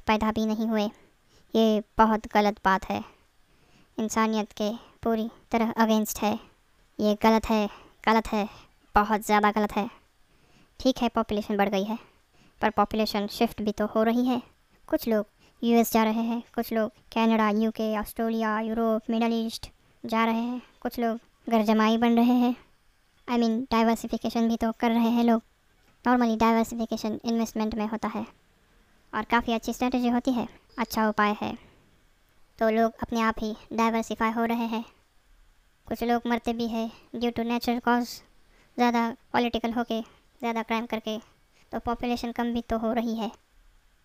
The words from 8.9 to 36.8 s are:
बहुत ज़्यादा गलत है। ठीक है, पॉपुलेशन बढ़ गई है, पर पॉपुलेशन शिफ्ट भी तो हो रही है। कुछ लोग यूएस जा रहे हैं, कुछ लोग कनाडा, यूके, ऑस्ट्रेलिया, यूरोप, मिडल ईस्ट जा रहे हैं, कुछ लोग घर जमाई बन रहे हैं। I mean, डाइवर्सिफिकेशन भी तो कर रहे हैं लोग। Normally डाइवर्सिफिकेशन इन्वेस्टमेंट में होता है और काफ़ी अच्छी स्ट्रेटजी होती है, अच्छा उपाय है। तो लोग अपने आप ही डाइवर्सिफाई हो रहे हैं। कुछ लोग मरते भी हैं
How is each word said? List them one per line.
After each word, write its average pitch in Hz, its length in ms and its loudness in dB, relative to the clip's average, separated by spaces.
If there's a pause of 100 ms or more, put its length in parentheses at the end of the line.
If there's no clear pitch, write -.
बहुत 208 260 2
ज़्यादा 208 320 2
गलत 208 200 0
है। 208 180 -4 (880)
ठीक 262 180 2
है, 240 100 2
पॉपुलेशन 214 480 -2
बढ़ 202 120 2
गई 196 160 0
है, 220 140 -6 (640)
पर 214 100 2
पॉपुलेशन 208 560 0
शिफ्ट 226 360 -2
भी 208 100 -2
तो 208 140 -2
हो 220 160 0
रही 233 240 2
है। 247 160 0 (440)
कुछ 311 220 -2
लोग 214 180 0 (360)
यूएस 233 300 4
जा 220 120 4
रहे 220 180 0
हैं, 233 200 -4 (120)
कुछ 233 180 -4
लोग 220 180 0
कनाडा, 226 600 0
यूके, 220 480 0
ऑस्ट्रेलिया, 220 600 -2
यूरोप, 226 500 -2
मिडल 226 220 0
ईस्ट 226 380 -6 (360)
जा 226 180 0
रहे 226 160 0
हैं, 240 220 -6 (180)
कुछ - 180 -8
लोग 233 200 -2 (300)
घर 226 140 2
जमाई 220 340 4
बन 233 200 4
रहे 240 160 6
हैं। 247 240 2 (760)
I 247 40 -2
mean, 233 360 0
डाइवर्सिफिकेशन 226 800 0
भी 226 80 0
तो 226 160 0
कर 240 180 0
रहे 226 180 4
हैं 240 160 4
लोग। 233 180 4 (640)
Normally 240 340 2
डाइवर्सिफिकेशन 226 840 0
इन्वेस्टमेंट 226 500 -2
में 214 140 -2
होता 214 200 -4
है 214 180 -8 (880)
और 214 100 -4
काफ़ी 240 280 0
अच्छी 226 200 -4
स्ट्रेटजी 247 360 0
होती 240 240 0
है, - 300 -6 (160)
अच्छा 220 300 0
उपाय 208 320 0
है। - 180 -6 (1000)
तो 220 120 2
लोग 226 220 2 (100)
अपने 233 180 -4
आप 220 180 0
ही 214 180 -6 (160)
डाइवर्सिफाई 226 580 0
हो 233 140 -2
रहे 233 220 -2
हैं। 226 180 -4 (1000)
कुछ - 160 -6
लोग 233 240 0
मरते 233 260 -2
भी 233 160 -4
हैं 226 240 -4 (240)